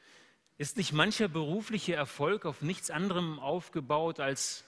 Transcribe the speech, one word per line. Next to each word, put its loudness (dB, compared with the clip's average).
Ist -4
nicht 0
mancher 4
berufliche 0
Erfolg 0
auf -4
nichts -2
anderem 0
aufgebaut -2
als -2